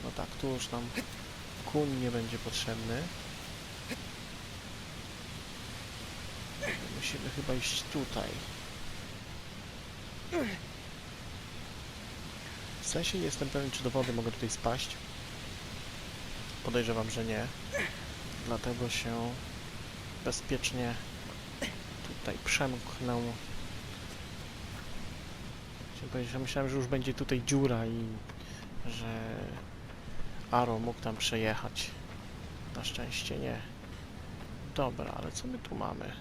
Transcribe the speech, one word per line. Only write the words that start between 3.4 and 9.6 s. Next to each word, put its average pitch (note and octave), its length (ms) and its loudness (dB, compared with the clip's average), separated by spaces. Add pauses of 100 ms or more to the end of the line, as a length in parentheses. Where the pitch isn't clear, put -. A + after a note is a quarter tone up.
Musimy C#3 400 0
chyba C#3+ 180 4
iść - 280 2
tutaj. - 460 0 (4000)